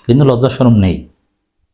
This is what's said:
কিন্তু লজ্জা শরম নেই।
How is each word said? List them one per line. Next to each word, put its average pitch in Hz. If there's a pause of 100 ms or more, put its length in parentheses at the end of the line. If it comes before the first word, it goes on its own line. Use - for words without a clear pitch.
কিন্তু 135
লজ্জা 127
শরম 120
নেই। 92 (640)